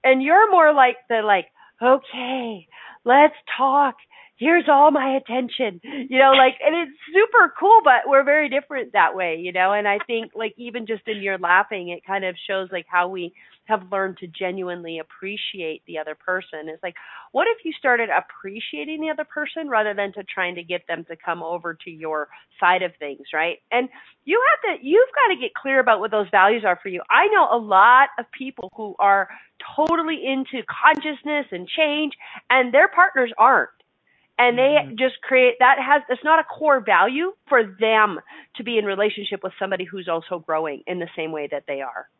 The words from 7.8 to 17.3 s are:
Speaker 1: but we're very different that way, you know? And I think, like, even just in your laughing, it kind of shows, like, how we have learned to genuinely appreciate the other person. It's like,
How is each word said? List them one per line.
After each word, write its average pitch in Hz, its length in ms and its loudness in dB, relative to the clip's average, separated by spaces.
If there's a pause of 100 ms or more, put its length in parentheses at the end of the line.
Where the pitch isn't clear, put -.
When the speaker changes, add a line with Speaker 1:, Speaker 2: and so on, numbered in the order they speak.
Speaker 1:
but 254 260 4
we're 277 140 4
very 285 260 2
different 269 440 -6
that 180 200 2
way, 175 260 -4
you 180 140 -10
know? 185 180 0
And 208 160 -2
I 202 200 0
think, 226 280 -6
like, 214 220 -8
even 240 300 -12
just 220 180 -8
in 214 160 -8
your 196 160 -6
laughing, 180 520 0
it 175 160 -12
kind 190 200 -6
of 180 100 -6 (140)
shows, 190 220 -6
like, 175 180 -10
how 180 180 0
we 180 260 -10 (320)
have 208 160 -2 (100)
learned 190 260 -4
to 185 100 -16
genuinely 175 680 -10
appreciate 190 880 -12
the 165 140 -12
other 156 160 -12
person. 160 580 -8
It's 165 80 -18
like, 175 140 -12 (380)